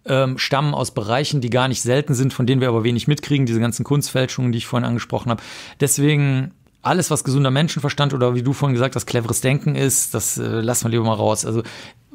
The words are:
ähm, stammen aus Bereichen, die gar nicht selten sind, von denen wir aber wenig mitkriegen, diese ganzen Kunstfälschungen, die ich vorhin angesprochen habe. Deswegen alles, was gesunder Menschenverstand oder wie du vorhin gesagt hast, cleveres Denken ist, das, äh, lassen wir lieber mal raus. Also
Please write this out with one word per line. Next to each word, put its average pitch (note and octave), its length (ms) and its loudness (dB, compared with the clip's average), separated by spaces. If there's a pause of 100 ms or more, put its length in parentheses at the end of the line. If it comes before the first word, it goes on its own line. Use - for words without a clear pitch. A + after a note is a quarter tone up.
ähm, C3 320 0
stammen C#3+ 380 0
aus C3 160 -2
Bereichen, C3 500 -2
die A#2+ 100 -2
gar B2+ 180 2
nicht B2+ 120 -2
selten C3+ 340 0
sind, B2+ 180 2
von B2+ 140 0
denen C3 140 4
wir B2+ 80 2
aber A2+ 140 2
wenig A#2+ 240 0
mitkriegen, D3 400 2
diese A2+ 140 2
ganzen A#2 240 -2
Kunstfälschungen, C3 680 0
die A#2 80 -2
ich - 80 -6
vorhin B2 180 -2
angesprochen A#2 460 -4
habe. A2 100 -2 (400)
Deswegen C#3+ 720 2 (320)
alles, E3+ 300 0
was C#3+ 100 0
gesunder C3+ 300 2
Menschenverstand C#3+ 600 0
oder B2 220 2
wie B2 80 0
du C3+ 100 0
vorhin C3+ 220 0
gesagt B2+ 220 0
hast, A#2+ 100 -6
cleveres A#2 340 -2
Denken C#3 360 0
ist, C3+ 380 0
das, - 240 -2
äh, A#2+ 40 -4 (180)
lassen A#2+ 260 -2
wir A#2 40 0
lieber A2+ 140 2
mal A2+ 100 2
raus. G#2+ 320 0
Also A2+ 160 -2 (520)